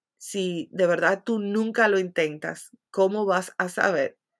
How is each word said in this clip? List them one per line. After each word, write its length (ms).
Si 540
de 140
verdad 380
tú 140
nunca 500
lo 100
intentas, 720
¿cómo 340
vas 340
a 100
saber 500